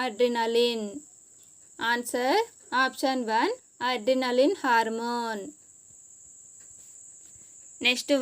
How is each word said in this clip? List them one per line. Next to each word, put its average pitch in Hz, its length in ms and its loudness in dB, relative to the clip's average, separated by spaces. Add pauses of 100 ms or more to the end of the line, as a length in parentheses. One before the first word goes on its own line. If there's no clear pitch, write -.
అడ్రినలిన్. 233 840 0 (920)
ఆన్సర్ 247 640 0 (420)
ఆప్షన్ 262 460 -2
వన్ 247 240 0 (360)
అడ్రినలిన్ 254 720 2
హార్మోన్. 233 800 0 (2500)
నెక్స్ట్ 247 400 2